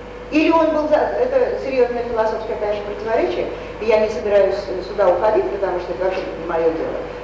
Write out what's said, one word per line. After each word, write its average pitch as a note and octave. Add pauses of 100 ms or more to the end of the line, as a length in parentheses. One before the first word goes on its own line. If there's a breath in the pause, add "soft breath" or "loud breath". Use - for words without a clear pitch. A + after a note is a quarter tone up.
(320)
Или D#4+
он D#4+
был D4+
за-, D4+
это B3+
серьёзное A#3+
философское, A3
конечно, G#3
противоречие, A3+ (320 loud breath)
и G#3
я A3
не G#3+
собираюсь, G3
э, -
сюда G3
уходить, G3+
потому F#3
что F3
это F3+
вообще F#3
не E3+
моё E3
дело. - (260)